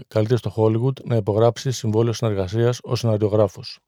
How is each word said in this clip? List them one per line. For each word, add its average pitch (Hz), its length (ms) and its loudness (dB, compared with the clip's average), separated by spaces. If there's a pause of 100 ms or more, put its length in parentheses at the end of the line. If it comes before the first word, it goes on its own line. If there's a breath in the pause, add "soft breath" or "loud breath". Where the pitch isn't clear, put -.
καλείται 110 280 0
στο 110 200 -2
Hollywood 113 480 0
να 120 120 -2
υπογράψει 113 560 0
συμβόλαιο 113 420 0
συνεργασίας 110 720 -2
ως - 160 -4
σεναριογράφος. 107 880 0